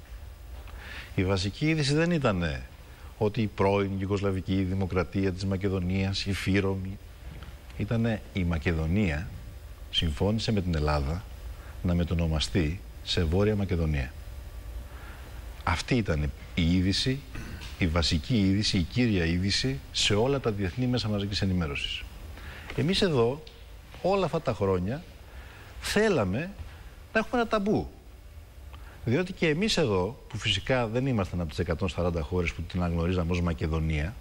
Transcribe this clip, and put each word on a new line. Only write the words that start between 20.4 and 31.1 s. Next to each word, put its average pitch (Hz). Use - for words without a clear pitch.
διεθνή 101
μέσα 117
μαζικής 101
ενημέρωσης. 87
Εμείς 160
εδώ, 143
όλα 190
αυτά 160
τα 123
χρόνια, 98
θέλαμε 160
να 220
έχουμε 240
ένα 220
ταμπού. 202
Διότι 175
και 175
εμείς 180
εδώ, 104
που -
φυσικά 110
δεν 123
ήμασταν 101